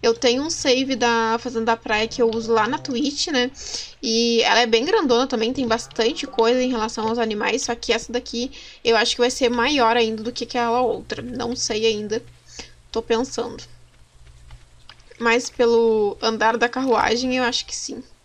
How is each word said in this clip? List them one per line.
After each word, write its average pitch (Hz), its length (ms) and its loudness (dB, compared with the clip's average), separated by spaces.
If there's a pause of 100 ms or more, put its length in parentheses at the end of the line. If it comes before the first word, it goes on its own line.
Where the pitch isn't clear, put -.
Eu 226 120 2
tenho 247 300 2
um 320 60 -4
save 269 460 0
da 226 440 2
Fazenda 226 260 -4
da 226 120 2
Praia 220 300 -2
que 226 140 -2
eu 233 80 4
uso 226 240 -2
lá 214 140 2
na 277 100 -2
Twitch, 285 500 -4
né? 262 240 0 (500)
E 233 420 2
ela 202 160 4
é 240 60 4
bem 226 200 2
grandona 277 400 2
também, 233 260 -2
tem 269 160 -2
bastante 226 600 -2
coisa 233 340 4
em 254 80 0
relação 226 380 -2
aos 233 100 -2
animais. 214 460 -2
Só 240 120 -4
que 233 160 -4
essa 226 200 -2
daqui 247 400 -6 (320)
eu 233 120 4
acho 226 200 2
que 247 60 0
vai 247 100 2
ser 254 180 0
maior 240 480 2
ainda 220 240 0
do 233 100 -6
que - 120 -8
aquela 233 380 0
outra. - 400 -4
Não 247 340 -6
sei 220 300 -2
ainda. 214 380 -2 (680)
Tô 226 100 -2
pensando. 226 600 -4 (1600)
Mas 233 300 2
pelo 226 720 4
andar 220 360 2
da 247 120 2
carruagem, 254 680 0
eu 254 80 0
acho 240 220 -2
que - 100 -12
sim. - 280 -10 (220)